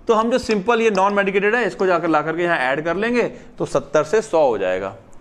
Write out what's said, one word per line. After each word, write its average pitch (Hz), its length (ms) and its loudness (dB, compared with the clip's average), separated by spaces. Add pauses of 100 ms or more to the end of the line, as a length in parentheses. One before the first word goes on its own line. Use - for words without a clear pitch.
तो 226 80 4
हम 226 160 0
जो 262 60 2
सिंपल 226 440 0
ये 226 80 4
नॉन 196 240 2
मेडिकेटेड 202 420 0
है, 233 120 0
इसको 196 180 -2
जाकर 175 220 2
ला 156 140 2
करके 160 220 -4
यहाँ 170 140 0
ऐड 139 260 -2
कर 170 120 -2
लेंगे, 226 280 0
तो - 420 -8
सत्तर 147 380 0
से 214 180 0
सौ 156 260 2
हो 113 100 0
जाएगा। 95 380 -2 (260)